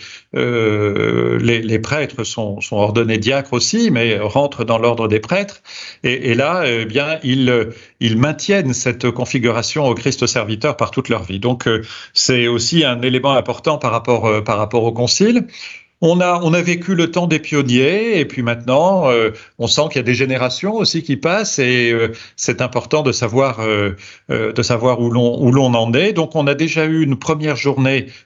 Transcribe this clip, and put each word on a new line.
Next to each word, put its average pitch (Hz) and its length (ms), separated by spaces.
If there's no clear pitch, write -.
euh, 113 1080
les, 117 220
les 110 160
prêtres 123 460
sont, 104 360
sont - 160
ordonnés 110 420
diacres 135 340
aussi, 214 380
mais 117 280
rentrent 123 460
dans 113 140
l'ordre 113 300
des 107 120
prêtres. 196 420
Et, 131 260
et 110 40
là, 160 320
eh 117 180
bien, 139 380
ils, 127 460
ils 113 160
maintiennent 151 560
cette 123 380
configuration 120 760
au 120 80
Christ 127 320
serviteur 113 500
par 107 140
toute - 180
leur 110 160
vie. 95 160
Donc, 120 260
euh, 113 160
c'est 120 320
aussi 120 380
un 123 180
élément 127 300
important 135 460
par 131 120
rapport, 113 360
euh, 107 140
par 107 180
rapport 107 260
au 117 80
concile. 202 540
On 175 180
a, 180 220
on 160 100
a 175 80
vécu 175 340
le 165 160
temps 175 160
des 165 120
pionniers, 151 840
et 143 60
puis - 160
maintenant, 131 680
euh, 113 200
on 117 80
sent 147 220
qu'il 156 80
y 135 40
a - 20
des 123 120
générations 131 600
aussi 180 280
qui 147 140
passent, 185 420
et, 123 320
euh, 113 220
c'est - 240
important 127 420
de 135 100
savoir, 120 480
euh, 104 320
euh, 113 220
de 120 100
savoir 120 380
où 120 100
l'on, 120 320
où 123 100
l'on 131 200
en 117 220
est. 185 180
Donc, 165 240
on 147 100
a 143 80
déjà 156 300
eu 160 180
une 139 140
première 151 400
journée 131 520